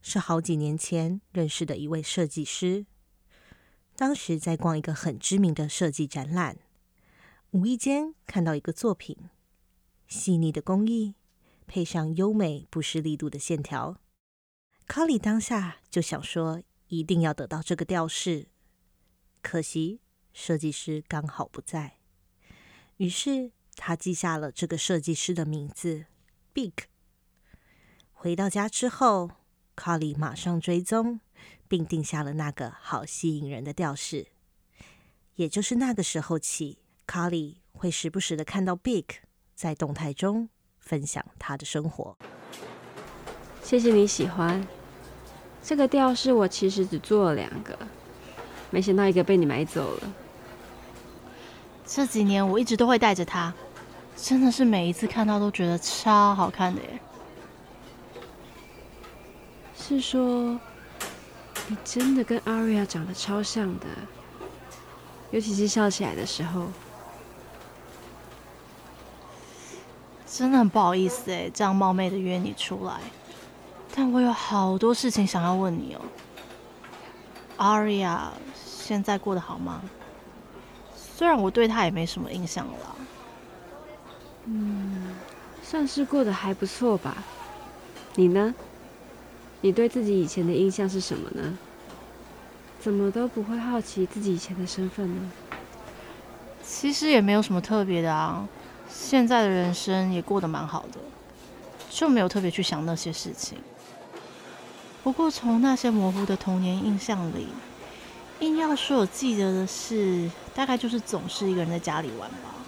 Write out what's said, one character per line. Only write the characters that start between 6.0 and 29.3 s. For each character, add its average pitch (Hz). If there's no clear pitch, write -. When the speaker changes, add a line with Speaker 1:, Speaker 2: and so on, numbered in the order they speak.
Speaker 1:
展 139
览， 165
无 190
意 247
间 285
看 180
到 160
一 147
个 -
作 208
品， -
细 -
腻 160
的 151
工 202
艺， 220
配 175
上 160
优 190
美 160
不 165
失 156
力 151
度 151
的 143
线 160
条。 143
Carly 302
当 214
下 202
就 175
想 151
说， 165
一 165
定 170
要 156
得 139
到 156
这 170
个 160
吊 170
饰， 160
可 -
惜 160
设 -
计 156
师 156
刚 151
好 -
不 -
在， 151
于 185
是 262
他 -
记 180
下 165
了 151
这 -
个 165
设 175
计 156
师 -
的 165
名 151
字， 160
Big。 233
回 175
到 196
家 202
之 247
后， 202